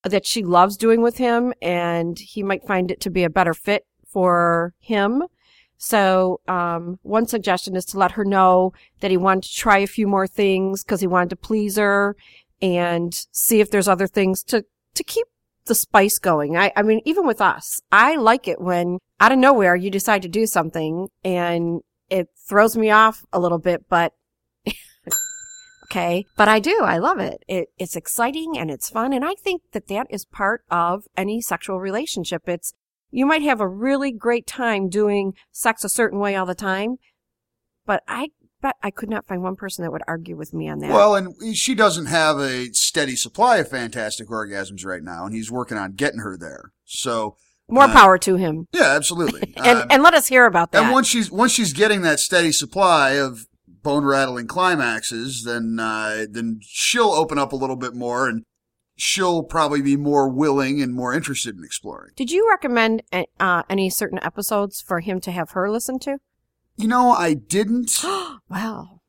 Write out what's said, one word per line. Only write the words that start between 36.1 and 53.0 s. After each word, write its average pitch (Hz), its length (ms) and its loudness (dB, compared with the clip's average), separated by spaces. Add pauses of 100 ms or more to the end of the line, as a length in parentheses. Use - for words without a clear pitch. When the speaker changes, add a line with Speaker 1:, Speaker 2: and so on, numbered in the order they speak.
Speaker 1:
way 202 180 -2
all 190 100 -2
the 180 80 -6
time, 202 420 -4 (880)
but 202 220 -2
I 247 220 -8 (300)
bet 269 220 -4
I 202 80 -6
could 208 200 -12
not 220 160 -6
find 180 160 -8
one 185 140 -6
person 185 280 -10
that 160 80 -6
would 160 160 -10
argue 165 280 -10
with 156 160 -14
me 160 160 -8
on 147 120 -8
that. 147 100 -8
Speaker 2:
Well, 208 240 6
and 196 420 -6
she - 180 -2
doesn't 180 320 2
have 156 320 2
a 127 340 -4
steady 139 420 -2
supply 214 440 2
of 143 100 -2
fantastic 113 600 -6
orgasms 98 560 -8
right 92 180 -8
now, 87 220 -12
and 101 100 -8
he's 110 160 -8
working 120 280 -6
on 98 140 -8
getting 127 280 -4
her 101 160 -10
there. 80 360 -18 (120)
So, 113 520 -6 (320)
Speaker 1:
More 262 160 6
Speaker 2:
uh, 247 80 4
Speaker 1:
power 196 260 10
to 185 160 0
him. 170 380 -2
Speaker 2:
Yeah, 311 180 4
absolutely. 156 680 -2
Speaker 1:
<laughs> - 60 -6
And, 240 180 6
Speaker 2:
Um, 240 80 -4
Speaker 1:
and 277 120 6
let 339 120 8
us 285 120 0
hear 254 200 6
about 175 260 2
that. 202 100 4
Speaker 2:
and 226 100 2
once 254 140 4
she's, 226 240 -2
once 233 220 2
she's 190 200 0
getting 202 300 2
that 156 160 2
steady 170 320 2
supply 151 600 2